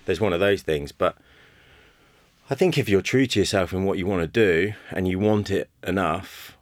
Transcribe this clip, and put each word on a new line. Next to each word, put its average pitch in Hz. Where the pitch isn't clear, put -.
There's 87
one 104
of 85
those 101
things, 73
but -
I 139
think 180
if 120
you're 98
true 131
to 127
yourself 95
and 95
what 98
you 90
wanna 92
do 98
and 92
you 92
want 104
it 95
enough, 90